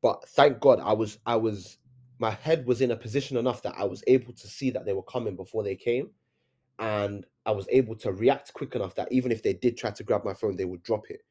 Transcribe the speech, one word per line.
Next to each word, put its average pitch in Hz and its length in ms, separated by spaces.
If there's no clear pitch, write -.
But - 280
thank 139 300
God 127 220
I 104 100
was, 107 340
I 117 120
was, 107 400
my 110 120
head 151 340
was 120 160
in 123 100
a 113 60
position 127 400
enough 117 240
that - 160
I 101 80
was - 220
able 120 260
to - 140
see 131 240
that - 140
they 101 60
were 95 120
coming 110 340
before 101 260
they 98 120
came. 120 340
And 101 460
I 110 60
was 98 200
able 120 240
to 107 160
react 117 420
quick - 220
enough 98 200
that - 140
even 123 220
if 110 100
they 101 120
did 117 240
try 110 140
to 107 120
grab 104 220
my 98 80
phone, 98 240
they 95 80
would 90 180
drop 110 260
it - 220